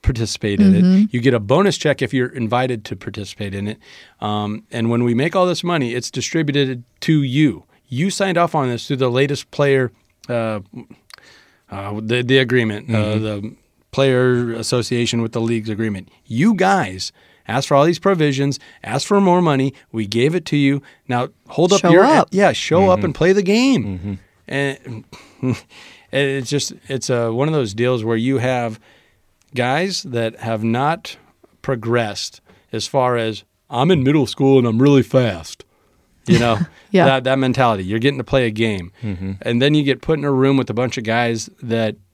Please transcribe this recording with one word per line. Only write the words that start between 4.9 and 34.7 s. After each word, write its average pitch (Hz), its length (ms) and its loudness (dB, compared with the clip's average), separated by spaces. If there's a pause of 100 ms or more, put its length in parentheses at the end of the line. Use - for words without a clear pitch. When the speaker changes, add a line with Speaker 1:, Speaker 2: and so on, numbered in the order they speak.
Speaker 1:
we 120 100 2
make 147 220 -2
all 185 100 2
this 175 180 -4
money, 151 300 -2
it's 123 160 -6
distributed 139 760 -2 (180)
to 156 200 2
you. 131 440 0 (220)
You 147 220 -2
signed 190 260 -2
off 170 200 0
on 139 140 0
this 120 180 -6
through 143 100 -2
the 127 140 0
latest 139 400 -2
player, 135 400 0 (360)
uh, 113 340 -4 (1080)
uh, 101 300 -8
the, 117 220 -2
the 127 140 4
agreement, 120 520 0
uh, 113 40 -2
Speaker 3:
Mm-hmm. 107 300 0
Speaker 1:
the 107 320 -8 (360)
player 127 640 2
association 117 680 -2
with 113 120 -4
the 117 80 -2
league's 113 280 -2
agreement. 104 400 -6 (160)
You 160 300 2
guys 170 560 -2 (360)
asked 127 200 -2
for 147 80 2
all 143 100 6
these 170 140 0
provisions, 143 600 0 (240)
asked 123 220 -6
for 202 140 2
more 180 220 4
money. 135 320 2 (180)
We 110 160 -4
gave 117 260 2
it 175 120 -4
to 147 120 -2
you. 139 240 2 (260)
Now 123 220 -2 (180)
hold 175 260 2
up 190 80 2
Speaker 2:
Show 175 100 4
Speaker 1:
your 185 140 8
Speaker 2:
up. 285 260 4
Speaker 1:
Yeah, 185 220 2
show 185 360 2
up 185 100 2
Speaker 3:
Mm-hmm. 196 60 -2
Speaker 1:
and 151 100 -4
play 180 180 4
the 202 100 2
game." 220 400 2
Speaker 3:
Mm-hmm. 98 300 -8 (340)
Speaker 1:
And 135 560 -6 (380)
<laughs> 131 160 -2 (540)
it's 135 380 -4
just, 143 240 -4 (140)
it's 135 220 -6
a, 117 240 0
one 135 140 0
of 160 60 -2
those 120 200 -2
deals 120 300 -2
where 113 140 -2
you 127 200 0
have 120 420 -4 (760)
guys 143 480 -4
that 113 360 -6
have 110 240 -4
not 131 540 -2 (440)
progressed 113 800 -4 (300)
as 110 160 -6
far 123 300 0
as, 113 260 -4 (260)
"I'm 135 220 2
in 151 120 2
middle 143 240 2
school 135 300 4
and 123 100 4
I'm 113 140 2